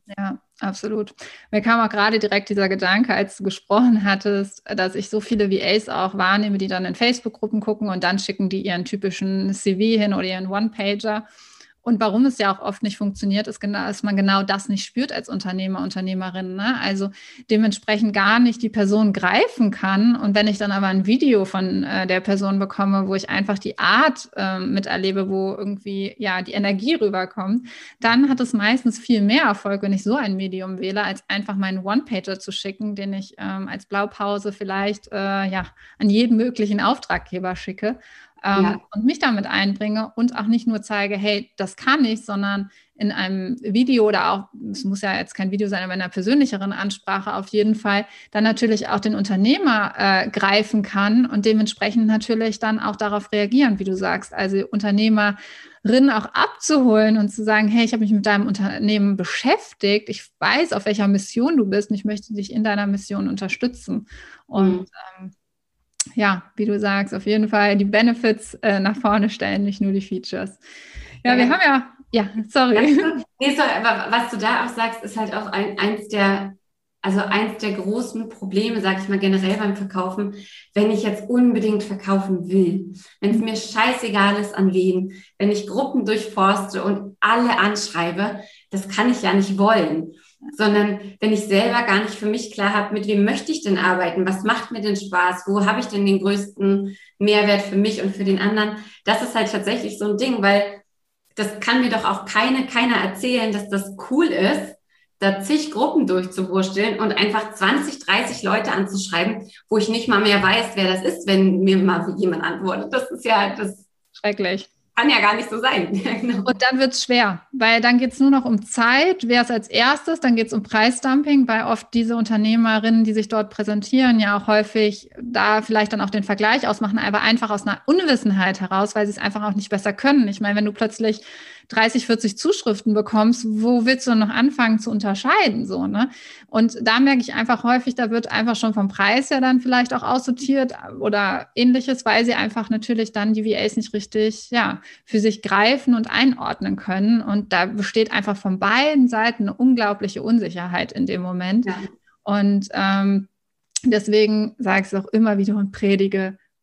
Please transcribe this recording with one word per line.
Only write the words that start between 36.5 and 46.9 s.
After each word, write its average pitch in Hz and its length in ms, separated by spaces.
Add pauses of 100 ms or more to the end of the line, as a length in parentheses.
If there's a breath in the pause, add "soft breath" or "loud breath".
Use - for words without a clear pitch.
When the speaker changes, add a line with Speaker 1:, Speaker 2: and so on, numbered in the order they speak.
Speaker 1:
Auftraggeber 185 760
schicke. 208 420 (460 loud breath)
Ähm, 196 200
Speaker 2:
Ja. 208 180 (120)
Speaker 1:
und 208 100
mich 269 140
damit 220 300
einbringe 214 680
und 240 220
auch 208 80
nicht 233 220
nur 214 160
zeige, 202 340
hey, 202 400
das 190 180
kann 269 300
ich, 226 180
sondern 202 460 (260 soft breath)
in - 160
einem 190 500
Video 233 460
oder 180 240
auch, 196 180 (220)
es - 140
muss 196 160
ja 190 160
jetzt - 160
kein 190 160
Video 202 180
sein, 190 160
aber 185 120
in 185 60
einer 180 100
persönlicheren 202 600
Ansprache 196 640